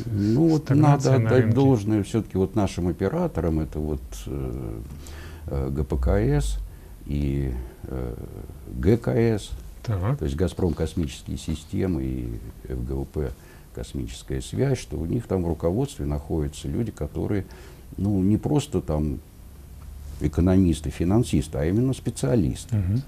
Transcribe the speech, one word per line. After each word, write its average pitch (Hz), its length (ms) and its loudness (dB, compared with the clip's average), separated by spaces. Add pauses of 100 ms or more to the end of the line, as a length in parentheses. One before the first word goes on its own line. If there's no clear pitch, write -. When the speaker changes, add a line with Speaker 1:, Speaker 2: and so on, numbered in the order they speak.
Speaker 1:
Ну, 113 420 4
вот 156 160 4
Speaker 2:
стагнация 143 480 6
Speaker 1:
надо 117 100 6
Speaker 2:
на 110 80 2
Speaker 1:
отдать 123 140 8
Speaker 2:
рынке. 113 100 4
Speaker 1:
должное 110 480 4
все-таки 101 360 -2
вот 95 180 2
нашим 92 320 0
операторам. 92 720 0
Это 76 180 -4
вот, 76 220 -2 (260)
э, 62 540 -6 (640)
э, 69 240 -2
Г 71 140 0
П - 120 -2
К 64 120 2 (100)
С 139 400 2 (480)
и, 69 460 0 (320)
э, 64 300 -6 (680)
Г 98 160 6
К 117 180 -4
С, 113 360 2 (320)
Speaker 2:
Так. 107 360 0
Speaker 1:
то - 60 -2
есть 69 120 0
"Газпром" 87 380 0
космические 78 640 -4
системы 87 640 -2
и 64 240 -4 (400)
Ф 64 180 -6
Г 67 80 -4
У 67 100 -4
П 69 260 -4 (440)
космическая 64 680 -6
связь, 123 380 0
что - 200 -8
у 80 80 -4
них 107 220 -2
там 95 160 0
в 85 40 0
руководстве 85 560 -2
находятся 73 640 -2
люди, 92 220 -2
которые, 92 540 -4 (520)
ну, 98 240 2
не 101 180 6
просто 139 420 0
там 76 400 -2 (1000)
экономисты, 87 720 4
финансисты, 87 680 2
а 71 60 0
именно 117 280 2
специалисты. 117 840 0
Speaker 2:
Мгм. 101 320 2